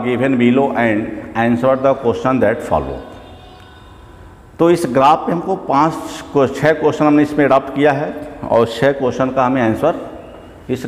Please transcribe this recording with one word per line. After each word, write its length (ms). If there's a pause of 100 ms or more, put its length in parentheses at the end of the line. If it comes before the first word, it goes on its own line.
given 320
below 380
and 680
answer 400
the 180
question 380
that 300
follow। 280 (1600)
तो 120
इस 220
ग्राफ 340
पे 60
हमको 240
पाँच 380 (380)
को, 140
छः 260
क्वेश्चन 320
हमने 180
इसमें 220
अडॉप्ट 300
किया 180
है 200 (380)
और 160
छः 320
क्वेश्चन 320
का 160
हमें 160
आंसर 320 (760)
इस 180